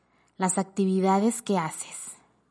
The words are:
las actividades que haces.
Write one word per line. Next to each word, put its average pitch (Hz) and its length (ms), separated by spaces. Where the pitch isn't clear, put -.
las 185 220
actividades 190 840
que 196 160
haces. - 540